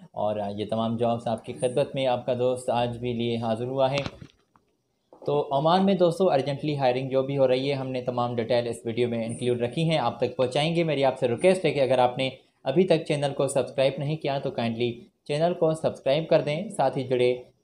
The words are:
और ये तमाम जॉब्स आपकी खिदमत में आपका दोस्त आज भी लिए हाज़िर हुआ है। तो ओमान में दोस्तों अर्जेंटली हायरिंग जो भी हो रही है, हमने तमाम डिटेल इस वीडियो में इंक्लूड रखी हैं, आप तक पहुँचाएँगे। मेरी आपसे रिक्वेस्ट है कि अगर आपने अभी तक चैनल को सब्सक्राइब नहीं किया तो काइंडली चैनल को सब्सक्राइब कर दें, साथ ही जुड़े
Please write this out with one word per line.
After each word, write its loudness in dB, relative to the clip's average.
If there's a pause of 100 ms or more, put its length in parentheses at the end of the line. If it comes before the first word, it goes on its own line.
(160)
और -2
ये -2
तमाम -2
जॉब्स 0
आपकी -6
खिदमत -2
में 0
आपका 0
दोस्त -2
आज 0
भी -4
लिए -2
हाज़िर -2
हुआ 0
है। 0 (1300)
तो 0
ओमान 4
में 4
दोस्तों 4
अर्जेंटली 0
हायरिंग 2
जो 2
भी -4
हो 4
रही 2
है, 0
हमने -4
तमाम -2
डिटेल 0
इस -8
वीडियो 0
में -4
इंक्लूड -2
रखी -2
हैं, 2
आप -2
तक -2
पहुँचाएँगे। 0
मेरी 0
आपसे 2
रिक्वेस्ट 4
है 2
कि 0
अगर 2
आपने 0 (280)
अभी 4
तक 2
चैनल -2
को 0
सब्सक्राइब 0
नहीं -4
किया -4
तो -6
काइंडली -4 (220)
चैनल 0
को 2
सब्सक्राइब -2
कर 4
दें, -4
साथ 0
ही -2
जुड़े 0 (180)